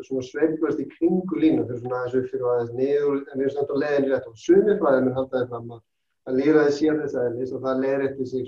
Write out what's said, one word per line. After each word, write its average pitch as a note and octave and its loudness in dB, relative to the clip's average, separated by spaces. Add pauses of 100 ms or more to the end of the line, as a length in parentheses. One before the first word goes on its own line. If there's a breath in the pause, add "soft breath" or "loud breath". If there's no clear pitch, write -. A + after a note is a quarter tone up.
svona C3 -6
sveiflast D#3 0
í - -8
kringu F3 0
línu, B2+ 4
fyrir A#2 -8
svona B2 -4
aðeins B2+ -2
upp B2+ -6
fyrir B2+ -4
og B2 2
aðeins A#2 -2
niður, C#3+ 2
en - -10
við C3+ -2
erum C#3 -2
samt C#3+ -4
á - 0
leiðinni C#3 0
rétt B2 -4
og - -20
sumir G3+ 4
fræðimenn C3 2
halda C3 -2
því A#2+ -6
fram A#2 -10
að, A2+ -20 (440)
að C3 0
lýðræði D3 4
sé D#3 2
þess C#3 -4
eðlis B2 -4
og B2 -8
það C3 0
leiðréttir C3+ -2
sig B2+ -4